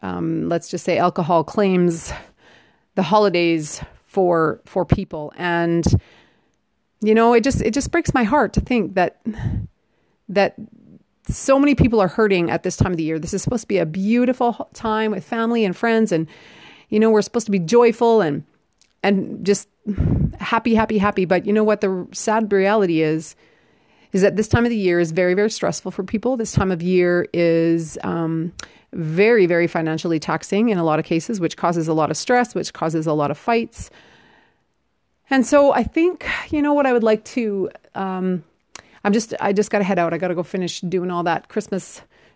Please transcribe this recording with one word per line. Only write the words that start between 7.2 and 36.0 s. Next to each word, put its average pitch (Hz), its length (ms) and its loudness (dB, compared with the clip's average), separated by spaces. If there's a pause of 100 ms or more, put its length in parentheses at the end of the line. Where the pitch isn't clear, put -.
it 240 100 4
just, 262 200 0
it 220 100 0
just 277 180 -2
breaks 339 220 -2
my 247 120 2
heart 226 300 2
to - 60 0
think 214 340 -2
that, 180 260 0 (1080)
that 196 260 0 (760)
so - 300 2
many 285 160 4
people 233 260 4
are 185 80 2
hurting 190 420 0
at 165 120 -2
this 180 140 -4
time 190 160 0
of 170 60 -2
the 160 60 -4
year. 160 140 -2
This 165 140 -8
is 196 100 -4
supposed 240 200 -4
to - 60 -12
be 196 100 0
a 165 80 0
beautiful 233 640 0
ho-, - 220 -12
time 220 360 -2
with 190 140 -6
family 226 400 -2
and 180 100 0
friends. 226 380 2
And, 160 140 0 (640)
you 214 120 0
know, 220 100 4
we're 214 120 4
supposed 226 240 -4
to 208 60 -2
be 196 60 2
joyful 233 640 4
and, 156 240 -2 (580)
and - 420 -2
just 196 240 0 (720)
happy, 233 360 0
happy, 220 240 2
happy. 202 260 0
But 180 220 0
you 202 60 0
know 214 120 2
what? 214 160 2
The 190 320 -2
sad 214 400 0
reality 196 480 2
is, 156 340 -2 (760)
is 185 100 2
that 190 140 2
this 214 120 -2
time 233 160 2
of 240 60 0
the 233 60 -2
year 175 240 2
is 165 120 0
very, 180 220 0
very 208 160 0
stressful - 420 -6
for - 100 -6
people. 233 340 -4
This 226 160 -6
time 190 180 0
of 175 120 -2
year 175 500 2
is, 165 680 0
um, 165 500 -4 (400)
very, 185 540 2
very 170 220 2
financially 160 500 -2
taxing 196 500 -2
in 208 80 0
a 175 60 0
lot 156 160 2
of 160 60 -2
cases, 175 340 -4
which 165 180 -4
causes 170 300 -2
a 160 80 -2
lot 151 160 0
of 160 60 -4
stress, 247 400 0
which - 160 -6
causes 160 340 -4
a 160 60 0
lot 151 180 0
of 147 80 -6
fights. 233 500 -4 (1400)
And 262 160 4
so 285 260 6
I 233 120 2
think, 330 420 0 (240)